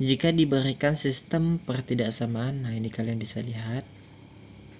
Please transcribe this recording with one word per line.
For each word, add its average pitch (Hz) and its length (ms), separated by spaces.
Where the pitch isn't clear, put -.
Jika 135 240
diberikan 143 640
sistem 160 640
pertidaksamaan, 123 1040
nah, 120 80
ini 113 160
kalian 113 320
bisa 110 240
lihat. 113 400